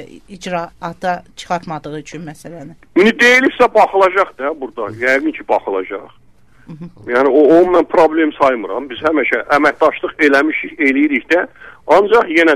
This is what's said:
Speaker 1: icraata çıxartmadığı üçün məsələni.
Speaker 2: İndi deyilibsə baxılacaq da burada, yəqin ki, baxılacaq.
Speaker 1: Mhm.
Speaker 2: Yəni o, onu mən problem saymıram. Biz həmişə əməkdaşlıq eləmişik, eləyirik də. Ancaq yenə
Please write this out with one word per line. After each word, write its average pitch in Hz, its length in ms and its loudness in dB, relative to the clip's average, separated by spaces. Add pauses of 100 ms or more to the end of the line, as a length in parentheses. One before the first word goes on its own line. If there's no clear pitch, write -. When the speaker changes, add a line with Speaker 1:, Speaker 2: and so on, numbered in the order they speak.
(320)
Speaker 1:
icraata 175 880 -8 (180)
çıxartmadığı 160 640 -10
üçün 156 240 -16
məsələni. 151 540 -18 (180)
Speaker 2:
İndi 214 240 4
deyilibsə 247 540 2
baxılacaq 190 640 2
da 143 180 -4
burada, 113 400 -10
yəqin 135 400 -2
ki, - 120 -16
baxılacaq. 98 600 -4 (640)
Speaker 1:
Mhm. 165 180 -16 (220)
Speaker 2:
Yəni 127 180 2
o, 135 120 4 (180)
onu 180 180 4
mən 165 140 2
problem 160 420 2
saymıram. 123 560 -2
Biz 117 140 -14
həmişə 147 380 0 (160)
əməkdaşlıq 147 560 0 (100)
eləmişik, 143 560 0
eləyirik 139 540 0
də. 175 160 -2 (420)
Ancaq 208 400 4
yenə 160 260 2